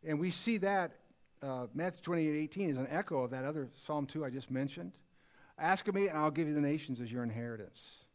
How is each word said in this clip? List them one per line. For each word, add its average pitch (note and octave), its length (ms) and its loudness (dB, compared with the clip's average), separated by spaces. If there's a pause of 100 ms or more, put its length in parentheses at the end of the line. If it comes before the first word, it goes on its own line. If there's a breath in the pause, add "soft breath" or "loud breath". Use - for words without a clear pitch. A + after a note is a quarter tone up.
And D#3 160 0
we F3 120 2
see A3+ 260 2
that, F#3+ 360 2 (500)
uh, B2+ 320 -2
Matthew F3 260 -2
twenty-eight D#3+ 340 2
eighteen D#3 360 0
is C3 60 0
an B2+ 120 0
echo D#3 340 0
of B2 60 -2
that C3 160 -4
other C#3+ 300 -4
Psalm D3 320 -2
two D#3 180 -4
I B2+ 60 -4
just C3 180 -6
mentioned. C#3 440 -2 (680 soft breath)
"Ask F3+ 280 2
of G3+ 60 0
me, G3 140 4
and D#3 100 0
I'll D3+ 140 6
give D#3 160 2
you D3+ 80 2
the D3 60 4
nations C#3+ 380 0
as A#2 120 -4
your B2 100 -2
inheritance." A#2 920 -6